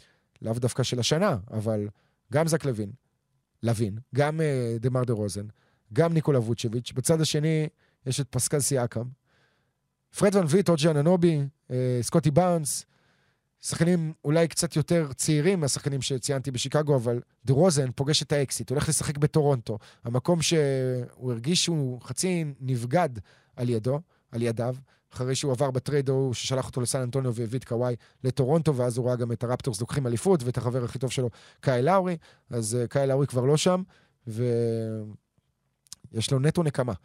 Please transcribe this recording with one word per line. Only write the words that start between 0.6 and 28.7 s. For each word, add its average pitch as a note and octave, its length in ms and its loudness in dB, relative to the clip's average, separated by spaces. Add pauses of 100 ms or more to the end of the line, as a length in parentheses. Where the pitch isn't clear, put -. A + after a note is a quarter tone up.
של B2 160 -2
השנה, D#3 380 2 (140)
אבל G#2+ 360 -2 (460)
גם D#3+ 140 2
זק D#3 180 0
לוין, G#2+ 260 -4 (720)
לוין, A2 340 0 (180)
גם, D3+ 260 0
אה, B2+ 380 0
דמר B2+ 240 0
דה A#2+ 100 0
רוזן, G#2 320 -4 (480)
גם E3 200 2
ניקולה D3 260 4
ווצ'ביץ'. A#2 520 -2
בצד D#3+ 300 0
השני D#3 480 0 (360)
יש C3 140 -2
את C3+ 100 -4
פסקל C#3+ 300 -2
סיאקם, A#2+ 440 -2 (1120)
פרד G3 180 4
ון F#3+ 140 4
ויט, F3 200 4
אוג'י E3 200 4
אננובי, E3 520 4 (300)
אה, B2+ 300 0
סקוטי D#3 300 2
בארנס, E3+ 540 2 (760)
שחקנים E3 520 0 (120)
אולי D#3+ 220 4
קצת - 280 -4
יותר D#3 380 0
צעירים D#3+ 460 2
מהשחקנים C#3 420 -2
שציינתי C3+ 500 -4
בשיקגו, C#3+ 440 0
אבל A#2+ 260 0 (240)
דה C#3 80 2
רוזן C#3+ 380 4
פוגש C#3+ 300 0
את - 100 -6
האקסיט, C#3+ 380 -2
הולך C#3+ 200 0
לשחק D3 280 -2
בטורונטו, C#3+ 640 2 (240)
המקום B2+ 380 0
שהוא B2+ 920 0
הרגיש A#2+ 320 0
שהוא C3 380 -2
חצי F3 440 -2 (140)
נבגד C3 500 0 (460)
על B2 140 -2
ידו, B2 300 0 (320)
על A#2 100 -4
ידיו, A#2+ 340 -2 (380)
אחרי B2+ 220 -4
שהוא C#3 160 -2
עבר C3 200 0
בטרייד C3+ 380 -2
ההוא C3+ 240 0
ששלח C3 320 -2
אותו - 160 -6
לסן C3 180 -2
אנטוניו B2+ 340 -2
והביא A#2 260 -4
את - 60 -12
קוואי B2 300 -2 (280)
לטורונטו, C#3 520 2